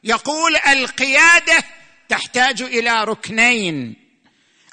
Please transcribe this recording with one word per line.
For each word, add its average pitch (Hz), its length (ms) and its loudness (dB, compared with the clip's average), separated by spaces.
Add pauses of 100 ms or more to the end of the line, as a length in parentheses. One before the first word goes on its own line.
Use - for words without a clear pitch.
يقول: 302 520 -2
"القيادة 285 1080 2 (440)
تحتاج 247 540 -2
إلى 233 420 -2
ركنين، 208 880 -2 (800)